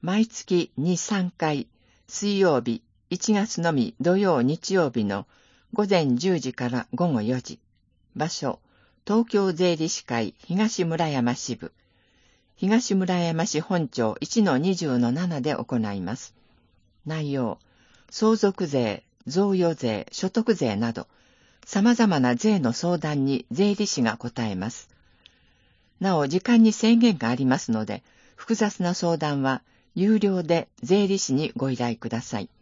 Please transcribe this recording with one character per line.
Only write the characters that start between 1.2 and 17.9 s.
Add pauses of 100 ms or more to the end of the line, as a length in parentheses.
回、 (400)
水
曜
日、 (280)
一
月
の
み
土
曜、
日
曜
日
の (460)
午
前
十
時
か
ら
午
後
四
時。 (560)
場
所、 (460)
東
京
税
理
士
会、
東
村
山
支
部。 (840)
東
村
山
市
本
町
一
の
二
十
の
七
で
行
い
ま
す。 (720)
内
容、 (520)